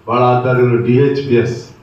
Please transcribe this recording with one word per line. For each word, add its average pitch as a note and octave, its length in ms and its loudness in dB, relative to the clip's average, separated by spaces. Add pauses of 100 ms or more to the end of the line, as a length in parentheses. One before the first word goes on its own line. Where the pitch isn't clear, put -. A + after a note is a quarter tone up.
వాళ్ళ A#2+ 160 0
ఆధ్వర్యంలో B2 580 0
డిహెచ్పిఎస్, B2 840 0 (140)